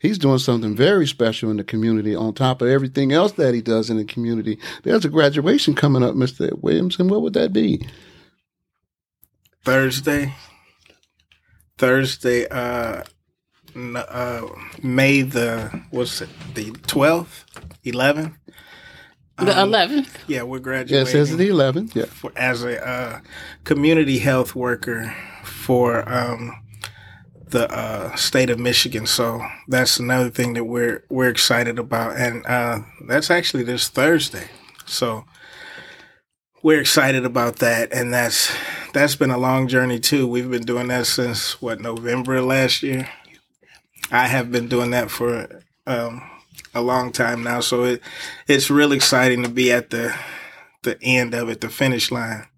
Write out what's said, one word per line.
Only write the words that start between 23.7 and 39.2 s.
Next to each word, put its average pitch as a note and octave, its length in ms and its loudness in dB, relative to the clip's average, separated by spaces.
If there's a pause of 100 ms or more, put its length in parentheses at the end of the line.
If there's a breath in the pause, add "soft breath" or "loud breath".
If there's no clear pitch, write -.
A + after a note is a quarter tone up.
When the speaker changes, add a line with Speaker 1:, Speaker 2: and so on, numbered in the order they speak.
Speaker 2:
health B2+ 340 2
worker A#2 580 -4 (300 loud breath)
for, A#2+ 680 0
um, A#2+ 460 -4 (960 loud breath)
the, A#2 240 0
uh, A2 420 -8
state C3 360 2
of A#2 100 -2
Michigan. A#2+ 460 0
So A#2 380 -2 (220 loud breath)
that's B2+ 320 2
another B2 320 2
thing B2 240 -2
that A#2+ 100 -4
we're, A#2 460 -2
we're B2+ 200 2
excited A#2 500 2
about. A#2 360 -4
And, A#2+ 300 -4
uh, A#2+ 340 -2 (280)
that's C#3+ 220 0
actually E3 340 0
this B2 240 -2
Thursday. D3 600 0 (380 loud breath)
So A2 380 -4 (1400 loud breath)
we're D#3 180 6
excited C3+ 440 2
about A#2+ 320 0
that. A#2 360 0
And B2 220 -2
that's, A#2+ 380 0 (400 loud breath)
that's C#3 240 2
been C3 160 2